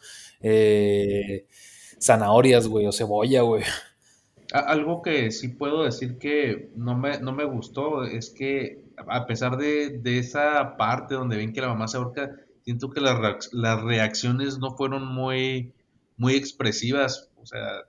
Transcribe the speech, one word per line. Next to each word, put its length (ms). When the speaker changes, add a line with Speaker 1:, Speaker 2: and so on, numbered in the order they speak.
Speaker 1:
eh, 1040
zanahorias, 680
güey, 180
o 60
cebolla, 500
güey. 220
Speaker 2:
A-, 80
algo 420
que 300
sí 160
puedo 360
decir 340
que 580
no 200
me, 240
no 120
me 120
gustó 600
es 260
que 540
a 300
pesar 300
de, 420
de 200
esa 580
parte 380
donde 220
ven 160
que 80
la 80
mamá 200
se 80
ahorca, 400
siento 280
que 100
las 180
reacc-, 340
las 300
reacciones 760
no 180
fueron 300
muy, 680
muy 200
expresivas, 1000
o 100
sea 420